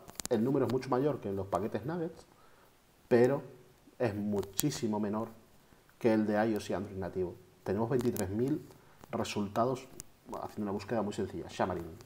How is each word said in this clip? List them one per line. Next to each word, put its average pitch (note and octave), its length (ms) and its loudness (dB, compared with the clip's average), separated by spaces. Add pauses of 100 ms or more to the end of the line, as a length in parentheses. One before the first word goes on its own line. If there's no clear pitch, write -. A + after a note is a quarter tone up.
(280)
el A2 140 4
número C3+ 240 4
es A2+ 60 0
mucho C3 180 0
mayor C3 300 2
que G#2 80 -6
en G2 80 -2
los F#2+ 100 -4
paquetes G#2 400 -2
Nuggets, E3+ 400 -6 (800)
pero B2+ 360 6 (540)
es A#2 160 0
muchísimo G#2 880 0
menor A2 300 -2 (680)
que A#2 160 4
el G#2+ 140 6
de G#2+ 240 4
ios G#2 200 -2
y - 20 0
Android G2 240 -4
nativo. F#2 400 -4 (260)
Tenemos A2 260 0
veintitrés A#2 420 0
mil B2+ 360 0 (460)
resultados, A2 760 -2 (560)
haciendo - 200 -8
una G2 100 -2
búsqueda G#2+ 300 -2
muy G2+ 100 -2
sencilla, F2+ 360 -6
Xamarin, F2+ 380 0 (200)